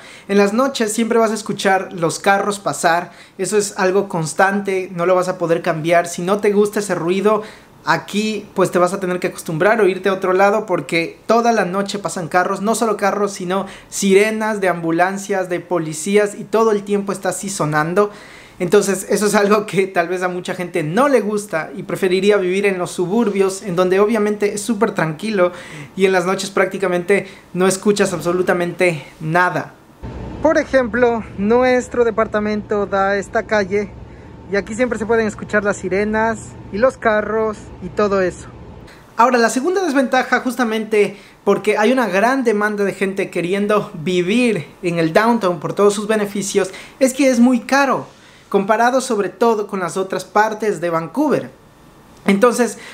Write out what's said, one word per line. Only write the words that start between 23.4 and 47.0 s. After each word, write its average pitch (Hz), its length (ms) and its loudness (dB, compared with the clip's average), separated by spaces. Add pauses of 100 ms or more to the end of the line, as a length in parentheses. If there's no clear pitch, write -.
en 185 120 -6
donde 185 240 2
obviamente 208 540 2
es 208 80 -6
súper 214 300 0
tranquilo 180 600 0 (440)
y 190 100 2
en 190 60 4
las 180 140 2
noches 196 260 -4
prácticamente 190 760 0 (280)
no 180 100 2
escuchas 190 480 2
absolutamente 175 880 0 (160)
nada. 165 540 0 (680)
Por 311 160 4
ejemplo, 240 640 2 (160)
nuestro 247 640 2
departamento 214 840 -2
da 196 260 0
a 202 60 0
esta 202 300 -4
calle 202 420 0 (640)
y 190 60 0
aquí 208 180 -4
siempre 226 240 -2
se 214 80 -4
pueden 226 180 2
escuchar 208 380 -2
las 202 140 0
sirenas 214 600 0 (340)
y 196 60 -6
los 254 220 2
carros 214 580 0 (240)
y 180 80 -10
todo 196 320 0
eso. 180 240 -4 (720)
Ahora, 240 220 4
la 226 100 4
segunda 339 340 -2
desventaja, 254 580 0
justamente 220 760 0 (280)
porque 202 340 0
hay 220 120 4
una 254 160 2
gran 226 360 2
demanda 208 400 0
de 190 100 -2
gente 190 380 -4
queriendo 202 640 0
vivir 180 720 0 (160)
en 170 160 -2
el 165 140 0
downtown 208 460 2
por 156 140 -6
todos 202 220 4
sus 208 120 -6
beneficios, 202 600 -2 (300)
es 262 160 2